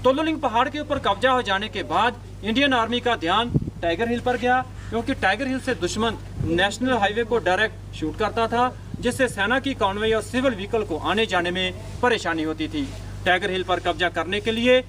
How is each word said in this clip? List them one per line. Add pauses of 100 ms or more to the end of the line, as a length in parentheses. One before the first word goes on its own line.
तोलोलिंग
पहाड़
के
ऊपर
कब्जा
हो
जाने
के
बाद (220)
इंडियन
आर्मी
का
ध्यान (300)
टाइगर
हिल
पर
गया, (280)
क्योंकि
टाइगर
हिल
से
दुश्मन (280)
नेशनल
हाईवे
को
डायरेक्ट
शूट
करता
था, (240)
जिससे
सेना
की
कॉन्वॉय
और
सिविल
व्हीकल
को
आने
जाने
में (280)
परेशानी
होती
थी। (380)
टाइगर
हिल
पर
कब्जा
करने
के
लिए (120)